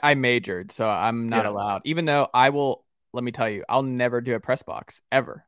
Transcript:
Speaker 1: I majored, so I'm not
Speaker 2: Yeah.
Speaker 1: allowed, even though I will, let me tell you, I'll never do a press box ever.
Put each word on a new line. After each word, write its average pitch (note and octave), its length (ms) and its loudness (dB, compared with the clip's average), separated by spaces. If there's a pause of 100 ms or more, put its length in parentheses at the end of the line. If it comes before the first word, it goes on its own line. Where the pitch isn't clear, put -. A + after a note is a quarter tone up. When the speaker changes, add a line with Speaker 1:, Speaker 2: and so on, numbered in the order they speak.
Speaker 1:
I D3 100 6
majored, G#2+ 580 0
so A2 160 -2
I'm A2+ 420 0
not A2+ 160 2
Speaker 2:
Yeah. G#2 60 -2
Speaker 1:
allowed, G2+ 340 -2
even E3 200 -2
though C#3+ 260 2
I C3 200 6
will, C#3+ 340 -2 (280)
let B2 100 -6
me A#2+ 80 -4
tell A#2 180 -2
you, G2+ 180 -6
I'll C3 140 2
never B2 400 0
do B2 140 -2
a G#2+ 40 -2
press B2+ 220 -2
box - 400 -14 (100)
ever. - 360 0